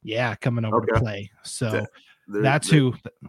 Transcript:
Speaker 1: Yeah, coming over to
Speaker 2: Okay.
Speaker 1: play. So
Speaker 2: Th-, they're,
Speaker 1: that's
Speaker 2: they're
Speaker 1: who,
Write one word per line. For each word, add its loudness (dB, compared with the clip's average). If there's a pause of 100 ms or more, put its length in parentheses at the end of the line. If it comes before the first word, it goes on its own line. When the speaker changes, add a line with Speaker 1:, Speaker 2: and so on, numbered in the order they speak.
Speaker 1:
Yeah, -2
coming -2
over 0
to 0
Speaker 2:
Okay. 4
Speaker 1:
play. -6 (140)
So -6
Speaker 2:
Th-, -2 (440)
they're, -2
Speaker 1:
that's 2
Speaker 2:
they're 8
Speaker 1:
who, 2 (340)